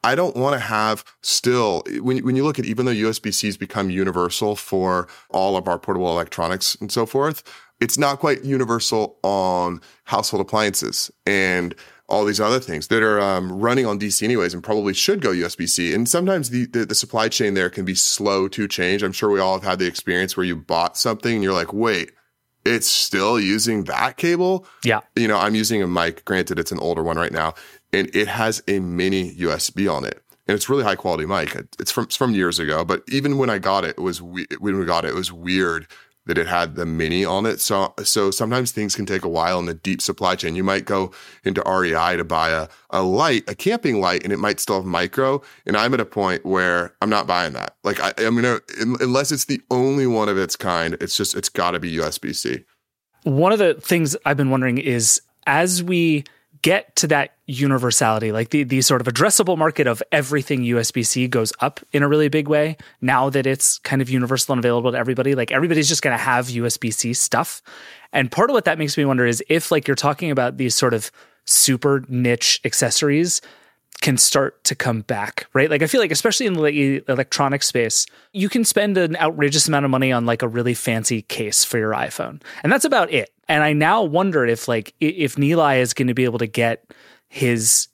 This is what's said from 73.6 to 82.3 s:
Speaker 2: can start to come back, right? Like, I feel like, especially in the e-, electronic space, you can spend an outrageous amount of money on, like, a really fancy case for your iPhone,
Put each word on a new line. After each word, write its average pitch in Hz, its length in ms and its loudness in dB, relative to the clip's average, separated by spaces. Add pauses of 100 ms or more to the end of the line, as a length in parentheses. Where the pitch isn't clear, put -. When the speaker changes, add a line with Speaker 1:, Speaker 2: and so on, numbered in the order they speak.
Speaker 2:
can 135 160 2
start - 460 2
to - 120 0
come 113 260 -2
back, 107 520 -6
right? 139 160 4
Like, 147 120 2
I 160 60 2
feel 262 120 2
like, 185 120 2
especially 226 340 0
in 190 80 0
the 156 140 2
e-, 139 400 2
electronic 135 560 0
space, - 420 0 (280)
you 196 160 0
can 233 160 0
spend 202 320 2
an 170 200 2
outrageous 151 500 2
amount 143 180 2
of 135 60 2
money 131 200 2
on, 120 140 0
like, 117 160 0
a 123 60 -2
really 120 260 -2
fancy 113 500 -2
case - 420 -2
for - 120 -2
your 107 140 0
iPhone, - 500 -6 (220)